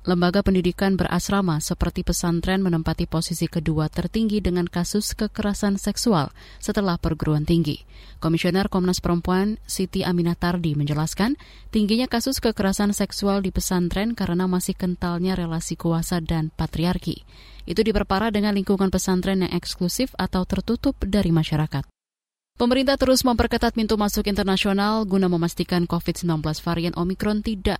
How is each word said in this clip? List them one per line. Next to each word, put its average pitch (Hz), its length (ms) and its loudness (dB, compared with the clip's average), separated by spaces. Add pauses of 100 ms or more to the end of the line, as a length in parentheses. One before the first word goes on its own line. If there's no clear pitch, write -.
lembaga 180 400 2
pendidikan 190 480 2
berasrama 180 640 0
seperti 170 480 -2
pesantren 175 560 0
menempati 170 480 0
posisi 165 400 -2
kedua 156 400 0
tertinggi 208 560 -2
dengan 175 240 0
kasus - 480 -2
kekerasan 202 640 -2
seksual 196 480 2 (320)
setelah 196 400 0
perguruan 151 480 0
tinggi. 165 320 2 (400)
Komisioner 175 480 2
Komnas 185 320 0
Perempuan 185 640 0
Siti 190 400 -2
Aminah 175 320 0
Tardi 175 400 0
menjelaskan, 156 560 0 (400)
tingginya 220 320 2
kasus 247 320 -2
kekerasan 208 560 0
seksual 202 480 0
di 190 80 -2
pesantren 185 640 0
karena 185 320 0
masih 180 320 0
kentalnya 180 560 -2
relasi 170 400 -4
kuasa 170 480 0
dan 160 320 -2
patriarki. 165 720 -2 (400)
Itu 180 160 -2
diperparah 208 480 2
dengan 208 240 0
lingkungan 196 400 2
pesantren 185 480 0
yang 175 80 0
eksklusif - 640 -4
atau 185 320 -2
tertutup 240 560 0
dari 196 320 2
masyarakat. 156 560 0 (720)
Pemerintah 262 400 4
terus 262 240 4
memperketat 233 480 2
pintu 220 240 0
masuk 208 320 0
internasional 202 800 0
guna 185 240 2
memastikan 175 560 0
covid 170 320 -2
sembilan 160 240 -2
belas 156 160 -2
varian 170 320 -2
Omikron 190 480 -2
tidak 208 400 -2